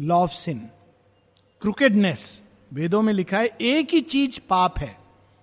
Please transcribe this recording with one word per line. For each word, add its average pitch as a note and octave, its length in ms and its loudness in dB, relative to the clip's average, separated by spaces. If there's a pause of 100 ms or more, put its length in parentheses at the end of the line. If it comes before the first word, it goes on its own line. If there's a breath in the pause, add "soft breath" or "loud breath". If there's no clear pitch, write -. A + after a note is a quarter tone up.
Law F3 260 2
of - 40 -6
sin, D3+ 260 -8 (1040)
क्रूकेडनेस, G3+ 800 0 (320)
वेदों E3+ 280 0
में A3 120 2
लिखा F#3+ 260 0
है A3+ 220 -2
एक C4 320 0
ही D#4+ 80 4
चीज C4+ 380 -2
पाप F#3 400 0
है। B2+ 180 -10 (460)